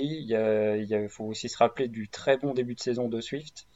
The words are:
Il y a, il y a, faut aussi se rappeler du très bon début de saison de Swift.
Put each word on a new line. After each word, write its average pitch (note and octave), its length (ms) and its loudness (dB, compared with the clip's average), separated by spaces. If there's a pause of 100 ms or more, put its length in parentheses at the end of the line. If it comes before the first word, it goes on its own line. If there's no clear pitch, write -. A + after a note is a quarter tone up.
Il D3+ 220 -4
y A2+ 100 2
a, G#2+ 400 4
il G#2+ 80 -2
y G#2 100 0
a, G#2 140 0
faut A2 160 -10
aussi A2 240 -6
se - 80 -8
rappeler A#2+ 320 4
du A2 200 -8
très - 280 2
bon C#3 160 -2
début B2 220 0
de - 60 -12
saison B2 280 0
de A2+ 140 -2
Swift. - 540 -10